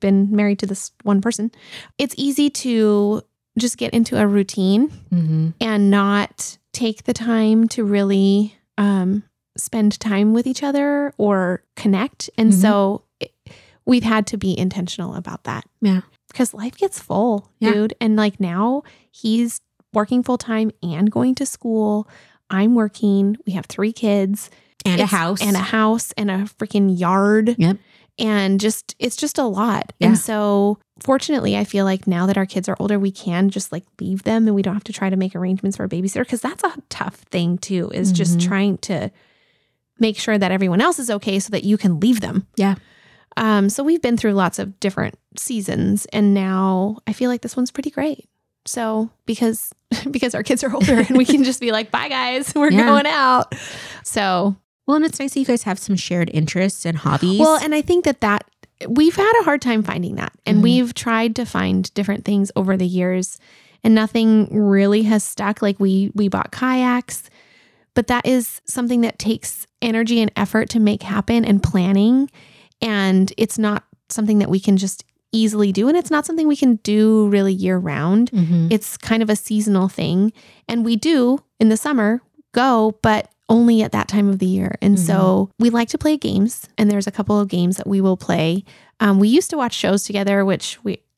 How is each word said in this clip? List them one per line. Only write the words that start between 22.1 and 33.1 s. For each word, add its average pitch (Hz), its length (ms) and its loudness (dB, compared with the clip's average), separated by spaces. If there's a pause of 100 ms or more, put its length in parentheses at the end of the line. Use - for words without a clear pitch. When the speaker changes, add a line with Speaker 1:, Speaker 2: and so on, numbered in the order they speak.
Speaker 1:
I'm 202 260 2
working. 202 640 0 (100)
We 202 60 -4
have 180 140 -6
three 214 260 -4
kids. 202 560 -2 (380)
Speaker 2:
And 175 120 2
a 180 60 2
Speaker 1:
It's 190 80 -2
Speaker 2:
house. 185 300 -2
Speaker 1:
And 208 120 0
a 190 60 0
house 220 560 0
and 202 140 -2
a 190 140 -4 (140)
freaking 196 400 0
yard. 202 600 2
Speaker 2:
Yep. 190 180 2 (420)
Speaker 1:
And 202 400 0
just, - 400 -4
it's - 180 -4
just - 200 -6
a 294 80 0
lot. 208 560 -2
Speaker 2:
Yeah. 175 80 4
Speaker 1:
And 220 100 6
so 208 600 0 (220)
fortunately, 262 580 0
I 208 60 -2
feel 196 200 -2
like 190 220 -2
now 180 200 0
that 196 120 0
our 190 80 0
kids 185 240 -6
are 190 100 -4
older, 208 180 -2
we 196 120 -2